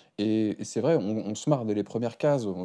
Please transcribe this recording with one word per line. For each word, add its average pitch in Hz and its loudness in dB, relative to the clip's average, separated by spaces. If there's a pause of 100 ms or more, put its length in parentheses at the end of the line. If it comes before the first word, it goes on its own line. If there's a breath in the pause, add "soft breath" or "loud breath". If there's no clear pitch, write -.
(180 soft breath)
Et, 107 2
et - -6
c'est - -4
vrai, 151 4
on, 107 -2
on 107 -4
se - -2
marre 127 2
dès 107 0
les 104 0
premières 113 -4
cases. 139 2 (160)